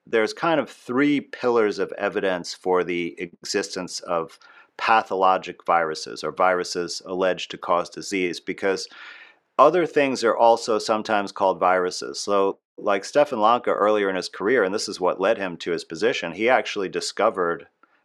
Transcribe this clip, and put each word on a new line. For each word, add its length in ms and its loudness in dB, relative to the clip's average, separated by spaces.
there's 280 0
kind 260 0
of 100 -4
three 500 0
pillars 600 0
of 140 -2
evidence 600 -2
for 300 0
the 340 -4
existence 840 -6
of 360 -4
pathologic 880 2
viruses 580 -2
or 80 -4
viruses 760 0
alleged 440 -2
to 60 -12
cause 320 0
disease, 500 -4
because 480 -4
other 300 4
things 360 0
are 140 2
also 400 4
sometimes 540 -2
called 280 0
viruses. 600 0
So, 400 0
like, 300 -2
Stefan 340 2
Lanka 300 2
earlier 400 2
in 60 -2
his 120 -4
career, 360 0
and 100 0
this 160 -4
is 100 -8
what 220 0
led 160 2
him 200 -6
to 120 -8
his 140 -2
position, 480 -2
he 180 0
actually 400 0
discovered, 800 -2